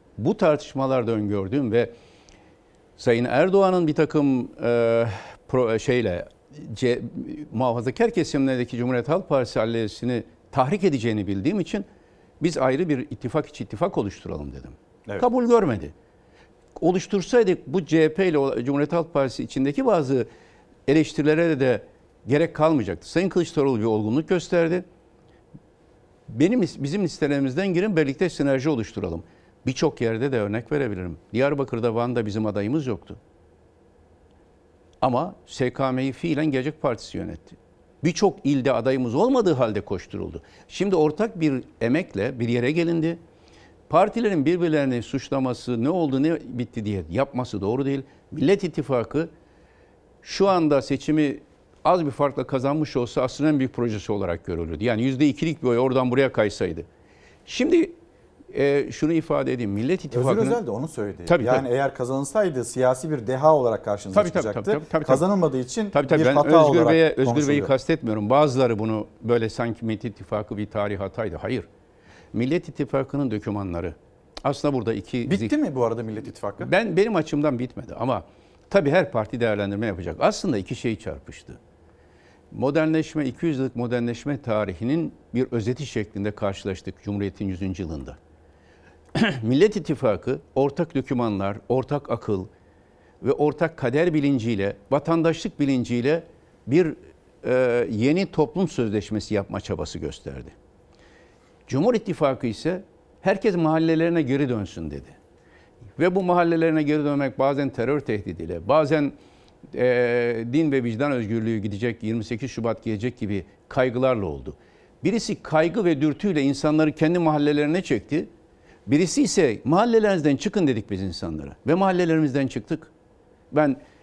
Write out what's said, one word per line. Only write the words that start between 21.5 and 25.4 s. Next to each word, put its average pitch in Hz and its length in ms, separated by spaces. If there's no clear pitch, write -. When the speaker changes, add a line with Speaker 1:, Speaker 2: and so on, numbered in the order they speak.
Speaker 1:
de 127 220
gerek 151 280
kalmayacaktı. 143 560
Sayın 180 180
Kılıçdaroğlu 139 500
bir 104 60
olgunluk 110 440
gösterdi. 175 560